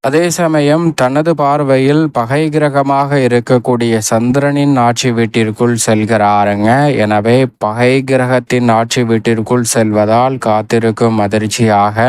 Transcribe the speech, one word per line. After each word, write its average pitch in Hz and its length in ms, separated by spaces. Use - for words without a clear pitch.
அதே 156 220
சமயம் 160 640
தனது 147 400
பார்வையில் 143 760
பகை 123 360
கிரகமாக 143 800
இருக்கக்கூடிய 120 720
சந்திரனின் 139 760
ஆட்சி 120 340
வீட்டிற்குள் 113 580
செல்கிறாருங்க. 104 840
என 104 200
வே 117 120
பகை 120 340
கிரகத்தின் 127 640
ஆட்சி 117 340
வீட்டிற்குள் 113 600
செல்வதால் 113 760
காத்திருக்கும் 110 800
அதிர்ச்சியாக 104 760